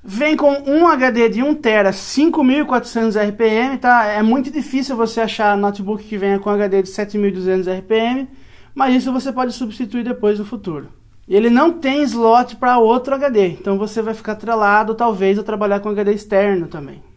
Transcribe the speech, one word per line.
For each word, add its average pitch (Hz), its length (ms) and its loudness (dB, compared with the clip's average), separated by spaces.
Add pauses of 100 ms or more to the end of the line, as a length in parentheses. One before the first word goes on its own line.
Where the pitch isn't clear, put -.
Vem 294 340 -2
com 294 140 4 (160)
um 311 220 4
H 262 220 4
D 226 200 4
de 214 140 0
um 302 100 0
tera, 214 380 2
cinco 311 500 0
mil 277 220 4
e - 20 0
quatrocentos 233 520 0
R 208 160 0
P 220 120 0
M, 240 320 0
tá? 240 280 4
É 208 160 -2
muito 254 280 2
difícil 269 460 -4
você 226 260 -2
achar 214 360 0
notebook 202 460 -4
que 214 140 -10
venha 196 220 0
com 202 100 -6
H 202 180 0
D 190 160 0
de 190 60 -6
sete 208 280 -6
mil 202 120 2
e 190 40 -2
duzentos 185 340 -2
R 185 140 -4
P 220 140 -2
M, 247 340 -2 (460)
mas 262 200 2
isso 254 160 0
você 254 200 -4
pode 254 220 -4
substituir 240 500 -8
depois 214 340 -2
no 208 80 -6
futuro. 185 440 -10 (360)
E 180 100 -2
ele 226 140 4
não 269 220 4
tem 285 320 -2
slot 233 540 2
pra 247 200 2
outro 247 380 2
H 277 140 -2
D, 208 180 2
então 196 300 -4
você 208 240 -4
vai 220 120 -4
ficar 214 200 -8
atrelado, 214 600 0
talvez, 202 420 0
a 214 60 -4
trabalhar 202 360 -2
com 208 100 -6
H 208 140 -2
D 202 100 2
externo 202 540 0
também. 139 360 -14 (140)